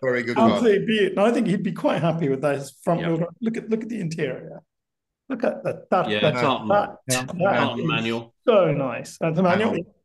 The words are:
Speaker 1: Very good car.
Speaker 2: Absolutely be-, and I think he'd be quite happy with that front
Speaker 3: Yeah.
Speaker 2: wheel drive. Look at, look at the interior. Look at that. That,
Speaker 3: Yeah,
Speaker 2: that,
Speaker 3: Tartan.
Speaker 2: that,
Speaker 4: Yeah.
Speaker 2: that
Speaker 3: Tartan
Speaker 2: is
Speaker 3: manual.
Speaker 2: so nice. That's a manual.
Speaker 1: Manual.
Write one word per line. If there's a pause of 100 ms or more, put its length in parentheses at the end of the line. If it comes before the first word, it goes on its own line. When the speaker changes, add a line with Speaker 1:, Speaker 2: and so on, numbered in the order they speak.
Speaker 1:
Very
good
car.
Speaker 2:
Absolutely
be-,
and
I
think
he'd
be
quite
happy
with
that (140)
front
Speaker 3:
Yeah.
Speaker 2:
wheel
drive. (120)
Look
at,
look
at
the
interior. (680)
Look
at
that.
That,
Speaker 3:
Yeah,
Speaker 2:
that,
Speaker 3:
Tartan.
Speaker 2:
that, (120)
Speaker 4:
Yeah.
Speaker 2:
that
Speaker 3:
Tartan
Speaker 2:
is
Speaker 3:
manual. (140)
Speaker 2:
so
nice.
That's
a
manual.
Speaker 1:
Manual. (100)